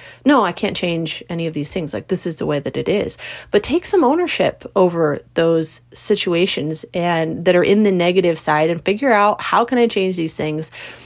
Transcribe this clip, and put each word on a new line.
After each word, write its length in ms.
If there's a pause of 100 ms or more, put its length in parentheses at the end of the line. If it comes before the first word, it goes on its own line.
(240)
"No, 200
I 80
can't 240
change 540
any 160
of 80
these 180
things. 220
Like, 140
this 180
is 100
the 100
way 120
that 180
it 120
is." 280 (340)
But 120
take 240
some 180
ownership 720
over 440 (140)
those 460 (140)
situations 960
and 540
that 100
are 80
in 200
the 80
negative 460
side 300
and 160
figure 280
out, 280
how 240
can 140
I 80
change 300
these 200
things 340 (360)